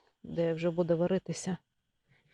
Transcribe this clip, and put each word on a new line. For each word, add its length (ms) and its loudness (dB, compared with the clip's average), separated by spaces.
де 300 -2
вже 180 0
буде 240 2
варитися. 640 0